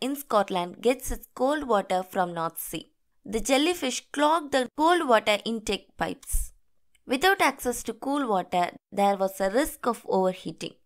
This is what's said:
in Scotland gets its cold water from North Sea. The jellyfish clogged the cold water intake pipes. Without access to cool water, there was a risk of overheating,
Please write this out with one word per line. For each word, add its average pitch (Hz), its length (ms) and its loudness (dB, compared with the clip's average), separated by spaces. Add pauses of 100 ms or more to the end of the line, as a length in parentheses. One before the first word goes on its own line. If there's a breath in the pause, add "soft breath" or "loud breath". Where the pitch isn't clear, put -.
in 262 140 -4
Scotland 196 640 -2
gets 247 300 0
its - 240 -8
cold 277 300 0
water 190 400 0
from 180 280 -2
North 165 280 -6
Sea. - 320 -12 (320)
The 214 160 -4
jellyfish 277 720 0
clogged 302 400 2
the 254 240 0
cold 330 320 4
water 214 360 4
intake 214 520 -6
pipes. - 560 -4 (520)
Without 359 360 2
access 262 420 0
to 233 100 -6
cool 277 360 -4
water, 180 420 0 (220)
there 202 240 2
was 190 240 -2
a 196 100 0
risk 262 380 -2
of 226 200 -4
overheating, 185 640 -2 (120)